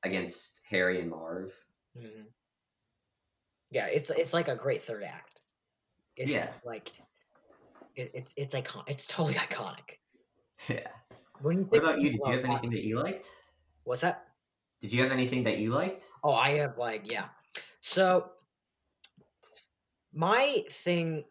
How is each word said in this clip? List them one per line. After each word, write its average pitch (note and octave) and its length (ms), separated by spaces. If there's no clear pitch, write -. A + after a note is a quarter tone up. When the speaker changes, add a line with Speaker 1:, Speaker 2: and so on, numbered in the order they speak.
Speaker 1:
against F#2 600
Harry F#2 360
and E2+ 100
Marv. E2 420
Speaker 2:
Mm-hmm. A2 320
Yeah, A#2 180
it's, C#3+ 220
it's E3 220
like E3+ 160
a C3 60
great B2 280
third G#2+ 200
act. - 380
It's C3 160
Speaker 1:
Yeah. G2+ 200
Speaker 2:
like, A2+ 280
it, B2+ 180
it's, B2+ 220
it's C#3 180
icon-, - 320
it's - 220
totally - 260
<laughs> - 0
iconic. - 640
Speaker 1:
Yeah. - 240
Speaker 2:
When D#3+ 180
you G3 60
Speaker 1:
What D3+ 180
Speaker 2:
think - 20
Speaker 1:
about D3 160
you? C#3+ 120
Did A#2 120
you C3 80
Speaker 2:
about - 40
Speaker 1:
have B2+ 100
anything A#2+ 240
that A2+ 140
you G#2+ 140
liked? F3+ 300
Speaker 2:
What's B2 160
that? - 280
Speaker 1:
Did G2+ 120
you B2 100
have C3 100
anything B2+ 320
that G#2 140
you A2 120
liked? E3 360
Speaker 2:
Oh, C#3+ 80
I B2+ 240
have, C#3+ 220
like, A2 320
yeah. G#2 180
So, F#3 500
my A3+ 560
thing E3 640